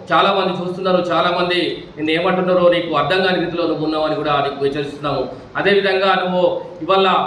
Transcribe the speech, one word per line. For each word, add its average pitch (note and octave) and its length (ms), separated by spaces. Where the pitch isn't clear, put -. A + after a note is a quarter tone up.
చాలామంది F3+ 500
చూస్తున్నారు, F3+ 500
చాలామంది F3 720
నిన్ను D#3 160
ఏమంటున్నారో F3+ 560
నీకు E3 260
అర్థం D#3+ 280
కాని F3 220
రీతిలో E3 220
నువ్వు D3+ 180
ఉన్నావని D#3 300
కూడా D3 180
నీకు C3+ 320
హెచ్చరిస్తున్నాము. C#3 640
అదేవిధంగా F#3+ 580
నువ్వు F3+ 460
ఇవాళ F#3+ 240